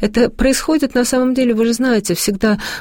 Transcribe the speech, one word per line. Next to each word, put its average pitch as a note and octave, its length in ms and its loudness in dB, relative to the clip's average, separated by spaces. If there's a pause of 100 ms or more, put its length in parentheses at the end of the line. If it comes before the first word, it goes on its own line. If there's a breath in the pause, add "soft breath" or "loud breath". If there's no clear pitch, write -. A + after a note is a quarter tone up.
Это G#3+ 280 2
происходит, C4+ 640 0
на B3 120 2
самом B3+ 280 0
деле, B3 200 2
вы A3+ 120 2
же A#3 80 0
знаете, A3+ 420 0
всегда G#3 440 0 (220 loud breath)